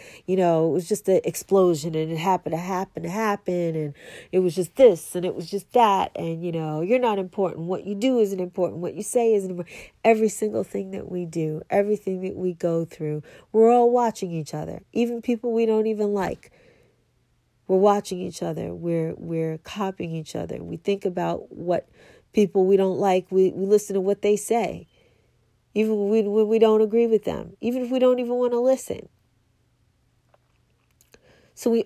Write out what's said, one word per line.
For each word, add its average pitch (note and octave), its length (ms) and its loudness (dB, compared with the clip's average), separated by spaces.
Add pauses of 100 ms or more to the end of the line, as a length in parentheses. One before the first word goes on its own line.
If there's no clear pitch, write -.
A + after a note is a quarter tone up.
(260)
you F#3 100 0
know, E3 320 2
it D3 40 0
was E3 160 -2
just - 200 -2
an F#3+ 160 4
explosion, F3 720 0
and D#3+ 180 -2
it D#3+ 60 -4
happened F3 360 -2
to D#3+ 40 -4
happen F3+ 440 -6
to E3+ 60 -8
happen, F3+ 680 -2
and D3+ 180 -6 (380)
it F#3 60 2
was F3+ 160 2
just F3+ 220 -4
this, G#3+ 380 6
and F3+ 100 -4
it F3+ 100 -4
was E3 160 -10
just G3+ 220 -8
that, G#3 440 4
and, E3 280 -6
you F3 80 -4
know, D#3 280 -4
you're G#3 180 2
not A3+ 200 0
important. F#3 480 -4
What F#3 180 -4
you G3+ 100 -6
do B3 240 0
isn't G3 220 0
important. F3+ 400 -4
What F3 140 -8
you - 80 -8
say A#3 320 2
isn't F#3+ 160 0
important. F3 260 -10 (260)
Every A3 260 4
single G#3+ 360 -4
thing G3 280 -8
that - 180 -10
we F3+ 160 -6
do, D#3+ 440 -6
everything G3+ 520 0
that F#3+ 140 -8
we F3+ 180 -2
go E3 300 -2
through, D3+ 380 -8 (300)
we're A3 180 6
all A#3+ 200 6
watching A#3 420 0
each D#3 220 -6
other, D3+ 280 -10 (100)
even A#3 300 -2
people A#3+ 300 -2
we A3+ 140 2
don't A3 200 2
even G#3 280 0
like. - 360 -4 (1160)
We're F#3+ 120 2
watching G3+ 420 2
each F#3 220 -10
other. E3+ 320 -6
We're, E3 420 -4
we're D#3+ 420 -6
copying F#3+ 560 -8
each D#3+ 200 -10
other. E3+ 280 -8
We E3+ 140 -10
think G3 280 -4
about F3 480 -4
what E3+ 360 -4 (440)
people G3 340 4
we G3 100 6
don't F#3+ 220 0
like. F#3 320 2
We, F#3+ 220 4
we F#3 120 -6
listen G3+ 300 2
to G3 60 0
what G3 220 -2
they G#3 140 2
say, G3+ 500 -4 (920)
even G#3 320 0
when, G#3 220 2
when G#3+ 160 2
we A3 120 2
don't A3 240 6
agree A#3 240 2
with A3 180 2
them, - 360 -8
even B3 220 -2
if A#3+ 80 -6
we C4 80 0
don't B3+ 200 4
even B3 160 -2
want B3 180 0
to A#3+ 80 0
listen. - 480 -2 (2500)
So - 160 -2
we A3+ 160 2